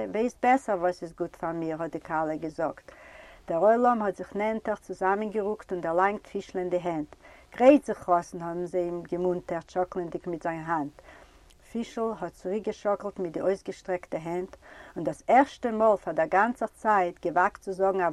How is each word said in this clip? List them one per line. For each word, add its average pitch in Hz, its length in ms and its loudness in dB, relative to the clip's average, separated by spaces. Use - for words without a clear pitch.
ווייסט 220 320 -2
בעסער, 247 360 4
וואס 180 240 0
איז 165 100 -10
גוט 170 240 -8
פאר 165 160 -4
מיר", 160 300 -4
האט 160 100 -6
די 160 80 -8
כלה 160 360 -2
געזאגט. 160 560 -6
דער 165 100 -2
עולם 226 440 6
האט 196 140 -2
זיך 185 200 -10
נענטער 220 400 -2
צוזאמענגערוקט 202 960 -2
און 180 120 -4
ער 165 100 -2
לאנגט 196 320 2
פישל - 320 -8
אין 180 100 -4
די 180 140 0
האנט. 165 340 -4
"גרייט 269 280 8
זיך, 214 140 -6
חתן", 175 440 0
האבן 170 240 -6
זיי 180 140 -2
אים 175 220 -4
געמונטערט, 175 680 -4
שאקלנדיק 180 560 -6
מיט 170 160 -6
זיין 165 240 -6
האנט. 156 260 -2
פישל 233 280 -8
האט 170 120 -8
צוריקגעשאקלט 202 840 -4
מיט 175 140 -4
די - 80 -6
אויסגעשטרעקטע 185 800 -4
האנט 170 380 -6
און 339 80 -6
דאס - 240 -4
ערשטע 254 420 4
מאל 220 260 4
פאר - 160 -6
דער 160 140 0
גאנצער 214 420 2
צייט 185 580 0
געוואגט 175 340 2
צו 196 120 -8
זאגן 190 280 2
א 175 120 2